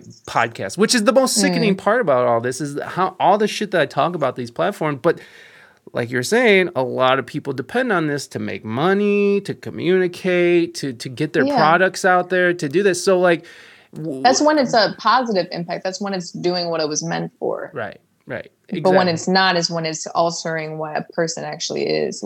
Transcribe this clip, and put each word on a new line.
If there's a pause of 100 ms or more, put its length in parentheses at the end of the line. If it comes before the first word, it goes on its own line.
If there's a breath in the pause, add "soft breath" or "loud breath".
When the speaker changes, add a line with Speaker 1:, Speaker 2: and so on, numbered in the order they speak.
(280)
Speaker 1:
podcast,
which
is
the
most
sickening
Speaker 2:
Mm.
Speaker 1:
part
about
all
this,
is
how
all
the
shit
that
I
talk
about
these
platforms.
But (720 loud breath)
like
you're
saying,
a
lot
of
people
depend
on
this
to
make
money,
to
communicate,
to,
to
get
their
Speaker 2:
Yeah.
Speaker 1:
products
out
there,
to
do
this.
So,
like, (500 loud breath)
w-
Speaker 2:
That's
when
it's
a
positive
impact.
That's
when
it's
doing
what
it
was
meant
for.
Speaker 1:
Right, (260)
right. (200)
Speaker 2:
But
when
Speaker 1:
Exactly.
Speaker 2:
it's
not
is
when
it's
altering
what
a (100)
person
actually
is.